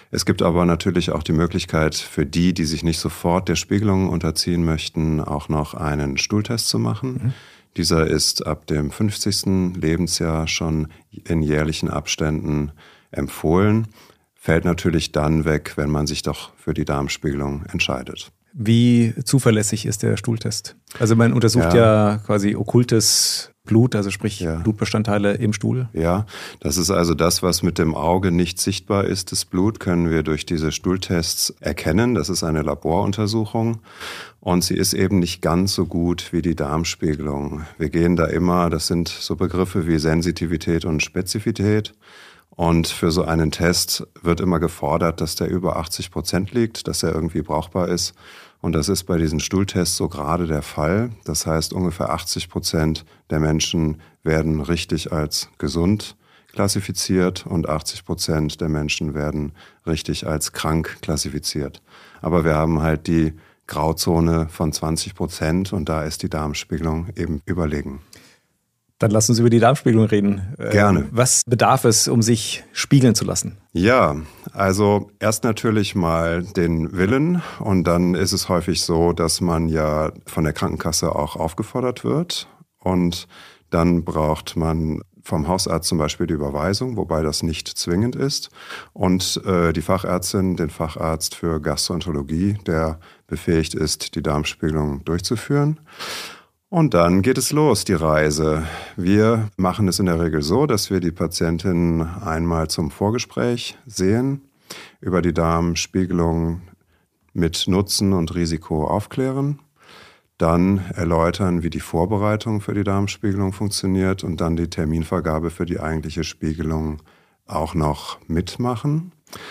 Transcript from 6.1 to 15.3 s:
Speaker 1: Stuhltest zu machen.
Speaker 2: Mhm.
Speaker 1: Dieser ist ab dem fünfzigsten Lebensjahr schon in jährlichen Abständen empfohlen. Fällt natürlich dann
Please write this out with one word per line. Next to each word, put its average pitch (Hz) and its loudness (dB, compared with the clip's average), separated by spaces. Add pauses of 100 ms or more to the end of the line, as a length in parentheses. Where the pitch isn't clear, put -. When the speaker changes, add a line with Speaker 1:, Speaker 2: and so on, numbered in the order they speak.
Speaker 1:
Stuhltest 107 -2
zu 117 0
machen. 117 -2
Speaker 2:
Mhm. 127 -2 (440)
Speaker 1:
Dieser 82 4
ist - 0
ab 76 -4
dem 76 0
fünfzigsten 95 0
Lebensjahr 80 0
schon 78 -2 (220)
in 85 -2
jährlichen 76 0
Abständen 73 -2 (380)
empfohlen. 98 2 (460)
Fällt 82 0
natürlich 82 0
dann 78 2